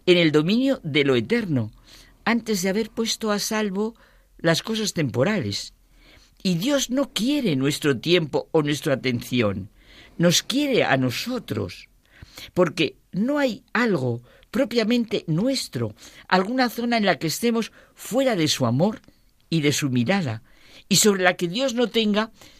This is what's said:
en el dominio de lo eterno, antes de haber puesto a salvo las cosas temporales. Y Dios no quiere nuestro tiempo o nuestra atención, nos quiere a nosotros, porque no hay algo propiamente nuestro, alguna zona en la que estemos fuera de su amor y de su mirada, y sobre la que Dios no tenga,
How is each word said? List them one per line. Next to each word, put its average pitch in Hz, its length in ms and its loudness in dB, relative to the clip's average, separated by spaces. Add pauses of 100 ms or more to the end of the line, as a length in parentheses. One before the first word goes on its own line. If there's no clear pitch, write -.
en 180 120 6
el 165 140 4
dominio 214 520 2
de 147 200 2
lo 135 120 4
eterno, 135 560 -2 (520)
antes 226 380 0
de 190 80 0
haber 214 200 -2
puesto 220 420 -4
a 202 80 -2
salvo 214 560 -4 (420)
las 165 260 2
cosas 220 300 -4
temporales. 135 800 -2 (680)
Y 185 120 0
Dios 262 340 0
no 262 240 -2
quiere 240 420 0
nuestro 135 440 0
tiempo 156 520 0
o 160 120 2
nuestra 147 320 -2
atención, 117 720 -2 (480)
nos 170 240 2
quiere 262 420 0
a 135 140 2
nosotros, 127 920 -6 (640)
porque 160 420 0 (160)
no 247 260 -2
hay 269 260 -2 (100)
algo 139 480 0 (280)
propiamente 226 800 0
nuestro, 160 640 -2 (340)
alguna 233 420 2
zona 233 280 -2
en 214 80 0
la 180 140 2
que 165 80 -2
estemos 226 440 -2 (220)
fuera 254 420 0
de 160 120 2
su 131 180 0
amor 139 360 0 (480)
y 160 120 0
de 143 100 2
su 139 180 -2
mirada, 123 520 0 (480)
y 202 80 4
sobre 196 260 4
la 180 120 4
que 180 120 -2
Dios 233 280 -2
no 240 120 2
tenga, 214 440 0 (280)